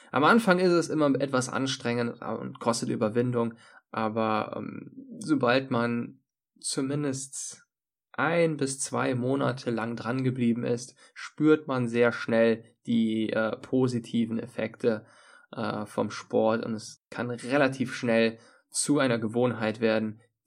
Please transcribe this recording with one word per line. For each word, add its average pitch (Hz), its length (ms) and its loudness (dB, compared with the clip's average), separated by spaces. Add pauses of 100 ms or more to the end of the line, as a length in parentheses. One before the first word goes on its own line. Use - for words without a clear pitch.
(120)
am 135 120 2
Anfang 190 360 6
ist 185 120 4
es 165 160 2
immer 147 320 2
etwas 131 300 -2
anstrengend 120 720 -4
und 127 360 -8
kostet 120 300 0
Überwindung. 117 680 0 (360)
Aber, 110 680 -2
ähm, - 360 -10 (260)
sobald 135 520 2
man 117 500 -2 (400)
zumindest 139 1080 -6 (460)
ein 160 440 2
bis 135 240 -2
zwei 127 340 -2
Monate 131 560 -2
lang 113 260 -4
dran 123 280 -2
geblieben 120 400 0
ist, 123 300 -4 (200)
spürt 151 520 2
man 127 220 -2
sehr 117 240 4
schnell 113 520 2 (220)
die, 110 440 0
äh, 110 260 -2
positiven 117 840 0
Effekte, 113 680 -4 (460)
äh, 107 340 -6
vom 107 240 -4
Sport 113 540 0
und 117 100 -6
es - 360 -14
kann 120 200 -6
relativ 131 640 0
schnell 113 440 2 (320)
zu - 280 0
einer 127 200 2
Gewohnheit 110 600 0
werden, 110 400 0 (260)